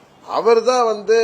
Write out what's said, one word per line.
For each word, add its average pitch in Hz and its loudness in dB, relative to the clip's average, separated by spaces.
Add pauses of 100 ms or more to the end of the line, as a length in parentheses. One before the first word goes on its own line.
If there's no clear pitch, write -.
(260)
அவர் 202 0
தான் 247 0
வந்து 214 -2